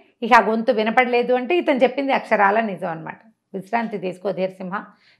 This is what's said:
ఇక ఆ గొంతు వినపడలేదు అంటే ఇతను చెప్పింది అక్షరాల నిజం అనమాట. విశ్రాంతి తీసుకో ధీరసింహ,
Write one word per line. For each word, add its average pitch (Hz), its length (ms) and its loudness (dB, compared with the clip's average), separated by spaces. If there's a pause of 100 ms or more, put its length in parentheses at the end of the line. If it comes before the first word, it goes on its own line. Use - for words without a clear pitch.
(220)
ఇక 233 100 2
ఆ 233 80 10
గొంతు 226 320 0
వినపడలేదు 240 600 2
అంటే 254 260 0
ఇతను 320 200 0
చెప్పింది 269 340 0
అక్షరాల 208 480 2
నిజం 185 280 -6
అనమాట. 160 300 -10 (360)
విశ్రాంతి 202 440 -6
తీసుకో 185 340 -6
ధీరసింహ, 185 520 -8 (360)